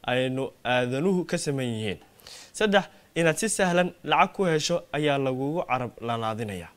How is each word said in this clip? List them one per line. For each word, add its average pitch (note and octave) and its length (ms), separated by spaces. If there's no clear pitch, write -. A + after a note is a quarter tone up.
aynu B2+ 380
aadanuhu C3 640
ka F3 120
saman C3+ 280
yihiin. A2 320
Saddex, G3+ 320
inaad D#3+ 240
si A3 100
sahlan F3+ 420
lacag D#3 280
ku - 120
hesho E3 320
ayaa D3 260
lagugu C3+ 480
carab B2 320
lalaadinayaa. A2 800